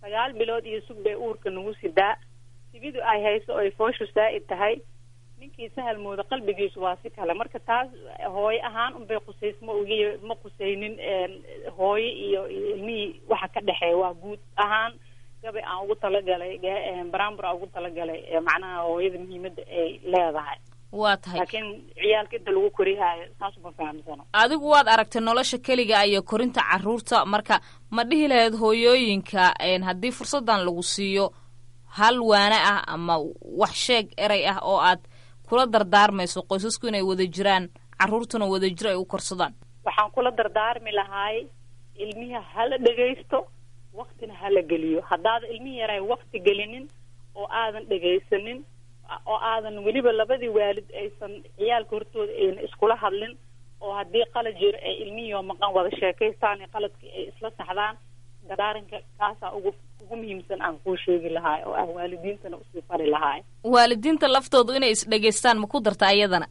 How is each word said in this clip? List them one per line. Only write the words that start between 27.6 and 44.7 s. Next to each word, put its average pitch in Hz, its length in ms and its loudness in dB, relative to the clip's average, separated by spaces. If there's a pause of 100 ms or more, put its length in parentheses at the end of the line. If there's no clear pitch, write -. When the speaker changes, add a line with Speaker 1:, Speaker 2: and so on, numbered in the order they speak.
Speaker 2:
ma 233 140 0
dhihi 302 240 4
lahayd 233 340 6
hooyooyinka, 220 1000 4
een, 185 240 2
haddii 185 280 -2
fursaddan 233 540 0
lagu 175 180 -2
siiyo, 196 480 0 (680)
hal 226 240 6
waane 208 380 6
ah 196 280 4
ama 165 300 0 (400)
wax 196 160 2
sheeg 233 440 0
eray 202 300 2
ah 196 140 -2
oo 190 180 2
aad 175 200 6 (480)
kula 254 200 4
dardaarmayso 202 760 4
qoysasku 208 440 -2
inay 208 140 -2
wada 190 260 0
jiraan, 185 420 2 (280)
carruurtuna 220 480 2
wada 190 240 2
jir 185 180 -4
ay 196 80 2
u 185 100 -4
korsadaan? 180 480 -4 (320)
Speaker 1:
Waxaan 214 260 2
kula 247 200 2
dardaarmi 220 600 -2
lahaay, 202 560 -4 (480)
ilmihi 214 380 -12 (200)
ha 220 140 0
la 262 100 -2
dhegaysto, 247 720 2 (460)
waqtina 220 400 -14
ha 185 160 -8
la 196 120 6
geliyo. 160 460 0